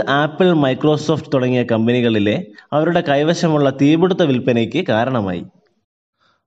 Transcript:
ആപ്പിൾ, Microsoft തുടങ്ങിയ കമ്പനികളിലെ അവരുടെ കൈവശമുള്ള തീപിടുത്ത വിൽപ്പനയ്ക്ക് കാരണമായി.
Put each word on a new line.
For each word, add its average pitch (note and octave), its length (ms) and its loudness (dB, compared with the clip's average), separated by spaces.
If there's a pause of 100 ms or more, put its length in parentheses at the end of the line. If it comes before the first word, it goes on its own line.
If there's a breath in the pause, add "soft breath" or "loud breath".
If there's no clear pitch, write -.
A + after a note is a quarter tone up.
ആപ്പിൾ, D3+ 460 0
Microsoft D3 720 0
തുടങ്ങിയ B2+ 360 0
കമ്പനികളിലെ A2+ 720 0 (360 loud breath)
അവരുടെ E3+ 300 0
കൈവശമുള്ള D3 680 0
തീപിടുത്ത D#3+ 520 2
വിൽപ്പനയ്ക്ക് B2 640 0
കാരണമായി. A2 580 -2 (1040)